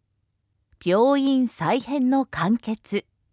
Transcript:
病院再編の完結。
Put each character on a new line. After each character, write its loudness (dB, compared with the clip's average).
病 2
院 2
再 -2
編 -2
の 0
完 -2
結。 -6